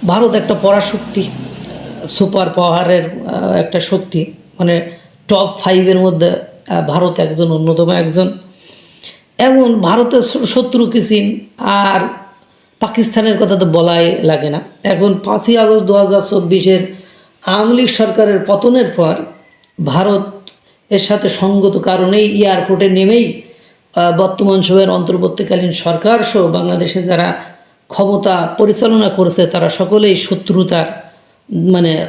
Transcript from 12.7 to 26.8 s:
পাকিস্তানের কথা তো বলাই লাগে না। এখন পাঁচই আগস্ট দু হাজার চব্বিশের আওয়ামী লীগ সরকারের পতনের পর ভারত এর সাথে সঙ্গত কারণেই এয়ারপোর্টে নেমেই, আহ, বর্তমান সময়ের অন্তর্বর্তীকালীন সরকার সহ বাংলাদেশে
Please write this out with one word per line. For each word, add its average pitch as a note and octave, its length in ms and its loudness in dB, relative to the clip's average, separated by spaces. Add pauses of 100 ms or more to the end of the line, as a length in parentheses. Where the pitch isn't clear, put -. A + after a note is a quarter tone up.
পাকিস্তানের A3 580 0
কথা G3 180 2
তো F3+ 100 2
বলাই E3+ 560 2
লাগে D3+ 280 0
না। D3+ 100 -6 (220)
এখন G3 320 2 (100)
পাঁচই G#3+ 320 0
আগস্ট A3 280 4
দু F#3+ 100 2
হাজার G3 260 2 (100)
চব্বিশের F#3 680 0 (460)
আওয়ামী G#3+ 340 0
লীগ B3 120 2
সরকারের G#3 580 2
পতনের A#3+ 380 2 (120)
পর E3+ 180 0 (720)
ভারত F#3+ 380 0 (680)
এর G3+ 80 2
সাথে - 300 -2
সঙ্গত G3 500 0
কারণেই G3+ 640 0
এয়ারপোর্টে F#3+ 460 2
নেমেই, F#3+ 540 2 (520)
আহ, F3 240 2
বর্তমান F#3+ 440 2
সময়ের F#3+ 280 4
অন্তর্বর্তীকালীন F3+ 840 -2
সরকার E3+ 520 0
সহ F3 280 0
বাংলাদেশে F3 500 -2